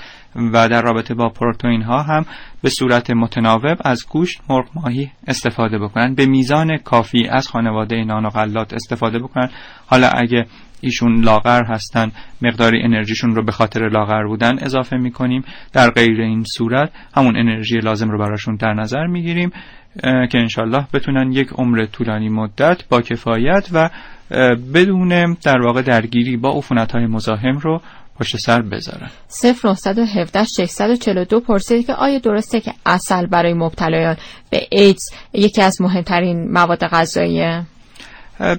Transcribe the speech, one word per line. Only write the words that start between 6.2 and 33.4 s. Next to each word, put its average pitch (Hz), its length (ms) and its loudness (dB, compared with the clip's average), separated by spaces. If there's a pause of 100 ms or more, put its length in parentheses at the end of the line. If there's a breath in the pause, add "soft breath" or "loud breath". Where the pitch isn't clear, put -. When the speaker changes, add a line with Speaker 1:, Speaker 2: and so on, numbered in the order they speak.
Speaker 1:
میزان 143 520 2
کافی 120 500 0
از 131 200 -2
خانوادهٔ 113 560 -2
نان 110 220 -2
و 107 40 -2
غلات 107 440 -4
استفاده 117 460 -4
بکنن. 127 300 -4 (380 loud breath)
حالا 127 200 6
اگه 120 380 0 (380 loud breath)
ایشون 117 400 2
لاغر 117 400 4
هستن، 110 480 -2 (300 loud breath)
مقداری 117 420 2
انرژیشون 110 520 0
رو 113 80 0
به 107 80 -2
خاطر 110 380 0
لاغر 107 380 0
بودن 117 320 0
اضافه 131 380 -4
می‌کنیم. 127 460 -2 (300 loud breath)
در 123 160 6
غیر 113 320 2
این 110 220 0
صورت 123 480 -2 (240 loud breath)
همون 127 220 4
انرژی 113 400 0
لازم 110 320 0
رو 107 80 -2
براشون 104 380 -4
در 107 180 -2
نظر 123 340 -4
می‌گیریم، 175 440 -2 (520 loud breath)
اه، 127 240 2
که 123 100 0
انشالله 113 560 0
بتونن 135 380 0
یک 131 180 0
عمر 117 360 0
طولانی 107 440 -4
مدت 110 600 -2
با 120 120 2
کفایت 120 720 0
و، 160 160 2 (420 loud breath)
اه، 127 240 4
بدون 175 880 2
در 131 180 4
واقع 120 200 2
درگیری 120 560 0
با 127 140 -2
عفونت‌های 120 540 0
مزاحم 110 520 -2
رو 160 240 -2 (380 loud breath)
پشت 120 180 -4
سر 117 240 2
بذارن. - 480 -10 (180)
Speaker 2:
صفر 240 420 0
نهصد 196 280 -2
و 233 80 2
هفده 202 380 0
ششصد 202 460 -2
و 247 60 4
چهل 208 220 -2
و 180 80 -2
دو 220 140 2
پرسید 233 480 0
که 277 60 -4
آیا 277 260 0
درسته 220 420 -2
که - 120 -10 (120)
عسل 180 400 0
برای 170 280 2